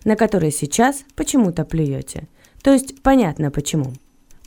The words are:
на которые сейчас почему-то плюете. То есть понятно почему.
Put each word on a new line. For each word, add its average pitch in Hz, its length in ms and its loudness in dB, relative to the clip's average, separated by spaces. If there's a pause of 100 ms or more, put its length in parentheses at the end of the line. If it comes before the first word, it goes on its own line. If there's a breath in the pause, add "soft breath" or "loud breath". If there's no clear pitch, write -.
на 214 140 2
которые 185 340 2
сейчас 240 540 0 (100)
почему-то 208 480 0
плюете. 151 640 -6 (340 soft breath)
То 277 100 4
есть 269 300 0
понятно 175 500 2
почему. 143 420 -4 (540)